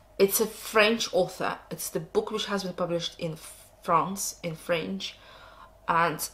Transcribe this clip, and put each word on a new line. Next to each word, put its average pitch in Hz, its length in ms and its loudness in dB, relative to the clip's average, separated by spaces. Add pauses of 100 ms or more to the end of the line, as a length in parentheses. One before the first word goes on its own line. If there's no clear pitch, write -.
(180)
It's 196 220 4
a 220 60 2
French 220 640 2
author. - 460 0 (120)
It's - 200 -8
the 185 100 -4
book 208 300 -2
which 214 160 -4
has 196 180 -2
been 180 80 -6
published 170 480 -4
in 160 160 -6 (460)
France 185 600 0
in 160 140 -6
French, 185 640 -4 (680)
and 165 480 2